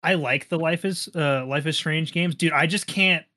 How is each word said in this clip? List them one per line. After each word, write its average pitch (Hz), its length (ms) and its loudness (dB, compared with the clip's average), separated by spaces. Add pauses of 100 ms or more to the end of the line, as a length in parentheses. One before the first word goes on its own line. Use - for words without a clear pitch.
I 170 120 2
like 143 340 -2
the 175 100 0
Life 165 260 0
is, 190 300 -4
uh, 139 300 2
Life 139 220 -2
is 156 100 0
Strange 156 360 -2
games. 170 220 0
Dude, 165 180 2
I 143 140 4
just 190 200 -2
can't 185 380 2 (120)